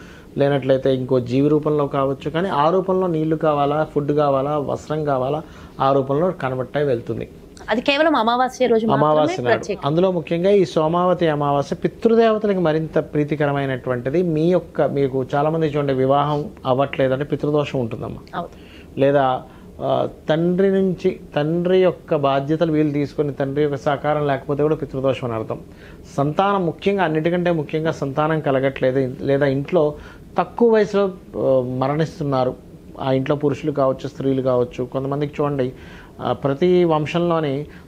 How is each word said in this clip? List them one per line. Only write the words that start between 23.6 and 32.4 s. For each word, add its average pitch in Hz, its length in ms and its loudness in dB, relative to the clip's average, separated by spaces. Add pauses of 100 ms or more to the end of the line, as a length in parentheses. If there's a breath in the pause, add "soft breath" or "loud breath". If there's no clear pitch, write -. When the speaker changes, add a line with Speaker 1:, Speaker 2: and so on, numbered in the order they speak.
Speaker 1:
యొక్క 143 140 0
సహకారం 147 500 0
లేకపోతే 139 360 0
కూడా 151 120 2
పితృదోషం 131 560 -2
అని 113 40 -2
అర్థం. 113 240 -6 (580 loud breath)
సంతానం 185 480 2
ముఖ్యంగా, 196 380 0
అన్నిటికంటే 170 480 0
ముఖ్యంగా 156 400 -2
సంతానం 151 480 0
కలగట్లేదు, 135 840 0
లేదా 139 240 2
ఇంట్లో 147 480 2 (440 loud breath)
తక్కువ 220 360 2
వయసులో, 208 300 2 (340)
ఆ, 127 400 2
మరణిస్తున్నారు. 139 800 -2 (460)